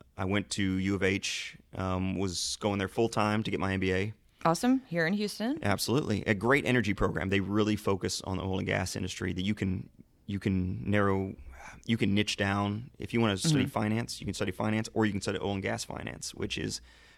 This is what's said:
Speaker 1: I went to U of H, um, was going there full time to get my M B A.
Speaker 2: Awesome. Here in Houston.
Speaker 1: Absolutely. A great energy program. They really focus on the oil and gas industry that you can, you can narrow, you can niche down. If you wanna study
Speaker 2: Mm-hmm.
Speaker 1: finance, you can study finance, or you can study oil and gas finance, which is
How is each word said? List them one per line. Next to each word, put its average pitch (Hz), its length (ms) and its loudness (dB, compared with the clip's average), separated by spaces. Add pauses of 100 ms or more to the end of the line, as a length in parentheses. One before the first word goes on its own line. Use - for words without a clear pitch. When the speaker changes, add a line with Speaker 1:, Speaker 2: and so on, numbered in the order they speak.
(180)
Speaker 1:
I 98 80 -2
went 101 260 0
to 104 120 0
U 95 320 2
of 92 80 0
H, - 540 0 (180)
um, 92 420 0
was 92 420 -2
going 101 200 0
there 95 80 0
full 113 220 2
time 107 340 2
to 95 80 -2
get - 80 -2
my 95 140 0
M 95 60 0
B 92 140 2
A. 101 200 0 (300)
Speaker 2:
Awesome. 247 440 2
Here 165 180 0
in 175 80 0
Houston. 214 480 -2
Speaker 1:
Absolutely. 107 640 0
A 110 80 2
great 117 320 2
energy 107 300 4
program. 85 340 0
They 98 120 4
really 104 340 2
focus 98 480 -2
on 95 140 -4
the - 60 -4
oil 95 140 -2
and 98 100 -2
gas 98 280 -2
industry 95 380 -4
that 90 100 -2
you 104 100 0
can, 95 340 -2 (380)
you 101 140 -4
can 95 500 0
narrow, 98 460 2 (500)
you 117 120 2
can 101 180 2
niche 104 220 0
down. 101 600 0
If - 160 -8
you 117 80 4
wanna 101 160 4
study 151 280 2
Speaker 2:
Mm-hmm. 139 60 -6
Speaker 1:
finance, 110 480 -2
you - 60 -10
can 98 80 -4
study 101 180 -2
finance, 107 440 -2
or 110 100 4
you 104 60 2
can 98 100 -2
study 98 180 -2
oil 101 140 -2
and 98 80 -2
gas 110 220 -4
finance, - 500 -10
which - 240 -4
is - 240 -4 (360)